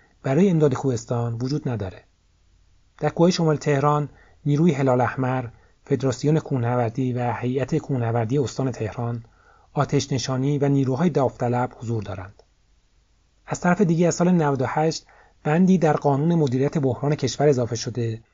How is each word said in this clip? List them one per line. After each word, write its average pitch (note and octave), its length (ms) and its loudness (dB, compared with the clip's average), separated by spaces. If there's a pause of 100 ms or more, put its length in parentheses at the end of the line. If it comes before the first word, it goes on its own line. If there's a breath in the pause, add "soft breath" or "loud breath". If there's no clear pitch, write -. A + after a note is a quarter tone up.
(220 soft breath)
برای D#3+ 280 2
امداد D3+ 240 4
کوهستان A#2+ 600 -2
وجود C3 340 -4
نداره. G2 360 -6 (920)
در D3+ 100 -2
کوههای E3+ 240 4
شمال D#3+ 240 0
تهران D3 520 0 (380 soft breath)
نیروی D3 260 4
هلال C3 280 2
احمر، B2+ 480 -2 (360 soft breath)
فدراسیون C#3 540 0
کوهنوردی B2 760 -2
و A#2+ 200 -2
هیئت B2+ 440 -2
کوهنوردی A#2+ 600 -2
استان C3 320 -2
تهران، A#2 540 -6 (480 soft breath)
آتش C#3 400 -2
نشانی C3+ 460 -2
و C#3+ 100 2
نیروهای C#3 420 2
داوطلب B2 680 0
حضور A2+ 240 -4
دارند. F#2+ 400 -12 (1040)
از - 140 -6
طرف F3 200 2
دیگه E3+ 280 4
از D#3 60 0
سال F3+ 160 2
نود C#3+ 320 2
و B2 60 0
هشت D#3+ 380 -2 (380 soft breath)
بندی F3+ 340 4
در D3+ 140 2
قانون D3 420 2
مدیریت C#3 440 0
بحران C#3 360 0
کشور C#3+ 340 0
اضافه B2 280 2
شده A2+ 460 -6 (120)